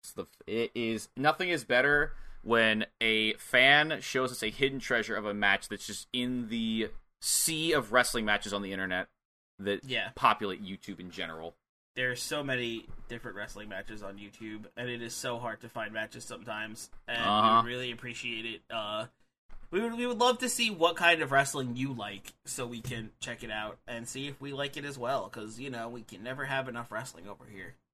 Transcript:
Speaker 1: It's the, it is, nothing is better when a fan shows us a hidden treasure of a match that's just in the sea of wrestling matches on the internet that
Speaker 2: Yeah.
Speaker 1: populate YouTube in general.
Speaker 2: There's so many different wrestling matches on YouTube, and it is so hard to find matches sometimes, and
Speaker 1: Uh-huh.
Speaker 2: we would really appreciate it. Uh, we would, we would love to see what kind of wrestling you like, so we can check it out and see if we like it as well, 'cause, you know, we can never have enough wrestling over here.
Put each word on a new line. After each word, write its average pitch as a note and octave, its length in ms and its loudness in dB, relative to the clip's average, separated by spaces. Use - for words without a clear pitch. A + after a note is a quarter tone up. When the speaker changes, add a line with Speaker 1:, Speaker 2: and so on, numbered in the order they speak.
Speaker 1:
It's - 100 -14
the, F#2 140 -6
it A2+ 300 0
is, A2+ 420 -2
nothing D#3 320 2
is D3+ 140 0
better C#3+ 500 4
when A2 420 6
a A2 320 4
fan C#3+ 680 6
shows C3 300 0
us - 120 -6
a A2 80 0
hidden C3+ 280 2
treasure A2+ 360 0
of G#2+ 100 -2
a G#2 80 0
match G2+ 340 4
that's - 200 -8
just - 260 -10
in B2 360 -2
the A2 400 0
sea D#3+ 520 2
of A2+ 180 2
wrestling B2 320 4
matches G#2 300 2
on G2+ 80 0
the G2 100 -4
internet F#2 360 -2
that G2+ 260 0
Speaker 2:
Yeah. A#2 320 -2
Speaker 1:
populate G#2 480 4
YouTube F#2+ 360 -10
in F2+ 100 -10
general. E2 460 -8
Speaker 2:
There's B2+ 260 -2
so D3 220 -4
many A#2+ 420 -2
different A#2 280 -10
wrestling G#2 320 -10
matches G#2 360 -10
on G2 160 -10
YouTube, G#2 460 -12
and B2 120 -6
it A#2+ 120 -6
is A#2 140 -8
so A#2+ 240 -4
hard A2+ 220 -6
to A#2 80 -14
find A2 220 -8
matches A2 320 -6
sometimes, G#2+ 680 -10
and A#2 160 -4
Speaker 1:
Uh-huh. G#2+ 260 6
Speaker 2:
we A2+ 60 8
would A#2 100 8
really B2 120 -4
appreciate A#2 540 -6
it. A2+ 240 -6
Uh, G#2+ 360 -4
we F#3 100 2
would, A#3 140 -2
we A#3+ 100 -2
would A#3+ 140 -2
love A#3+ 200 6
to B3+ 100 -2
see A#3 200 0
what E3+ 280 4
kind E3+ 260 6
of C#3 80 0
wrestling C3+ 460 4
you C3+ 160 0
like, G#2 400 -8
so B2 220 -6
we A#2+ 140 -10
can A2+ 280 -6
check A#2+ 220 -8
it A2+ 60 -10
out G#2+ 380 -6
and A#2 200 -8
see C3+ 200 -6
if C3+ 120 -10
we C#3 140 -8
like C#3 240 -4
it C#3+ 80 -8
as C3+ 140 -8
well, B2 300 0
'cause, G#2+ 280 -10
you C3 140 -8
know, A#2 180 -6
we A#2+ 140 -12
can G2 180 -16
never C3 240 -6
have C3+ 240 -2
enough A#2 220 -8
wrestling G#2+ 360 -10
over - 180 -14
here. F#2+ 300 -16